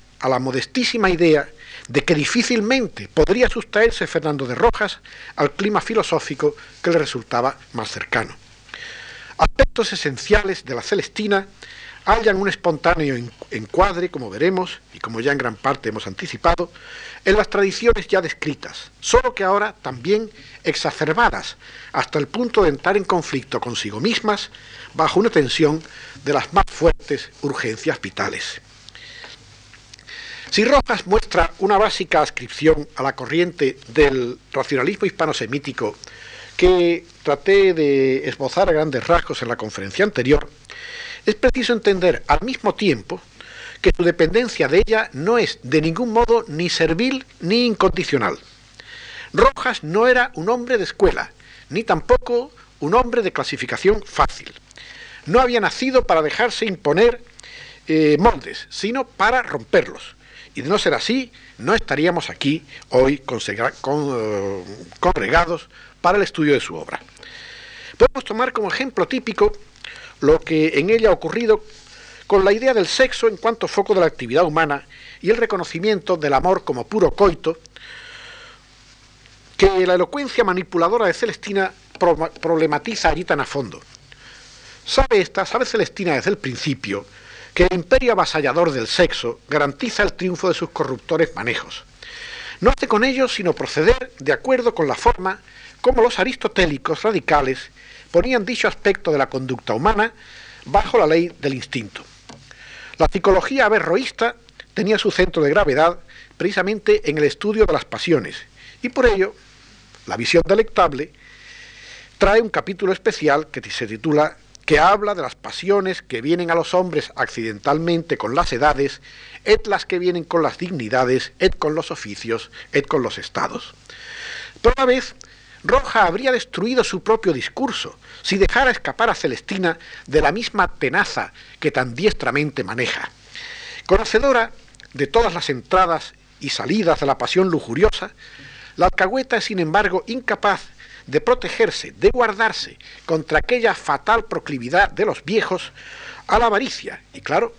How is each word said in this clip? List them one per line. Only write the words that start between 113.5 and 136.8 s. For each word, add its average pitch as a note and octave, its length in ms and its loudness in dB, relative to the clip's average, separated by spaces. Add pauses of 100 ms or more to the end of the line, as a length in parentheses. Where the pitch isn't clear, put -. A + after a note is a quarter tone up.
ti-, - 100 -14
se - 160 -6
titula, D3 480 0 (300)
que D3+ 120 4
habla G3+ 380 4
de F3 60 -6
las B2+ 140 -6
pasiones F#3+ 640 -2
que A#2 200 -8
vienen E3+ 300 0
a E3 40 2
los D#3+ 180 0
hombres F3+ 420 0
accidentalmente D3 1040 -2
con A2 180 -4
las E3 160 0
edades, C#3 500 0 (440)
et G#3+ 220 2
las G3 180 -2
que F3+ 140 -4
vienen F3 260 -2
con E3+ 180 0
las - 140 -2
dignidades, B2+ 800 -2
et - 180 2
con D3+ 180 -2
los E3 160 -4
oficios, A2+ 600 -8 (220)
et C#3 120 0
con C#3+ 180 0
los A2 140 -6
estados. - 560 -8 (880)
Pero A#3+ 160 4
a C4+ 40 0
la C4+ 40 4
vez, B3+ 300 0 (480)
Roja B3 440 2
habría A3+ 240 0
destruido A#3+ 520 0
su - 200 -4
propio A3 300 2
discurso - 640 -6 (280)
si F#3+ 160 -2
dejara A#3+ 320 4
escapar A3 400 -2
a F3 40 0
Celestina E3 640 -4 (300)
de C#3 120 2
la D3+ 120 2
misma G3+ 420 -2
tenaza C#3 600 -2 (260)
que D3+ 100 0
tan B2+ 240 -2
diestramente C#3 720 -2
maneja. A2+ 480 -6 (760)
Conocedora A3+ 640 2 (420)
de C#3 120 -2
todas A3+ 300 2
las D#3+ 160 -6
entradas E3 640 0 (240)
y C#3 100 -8
salidas E3 500 0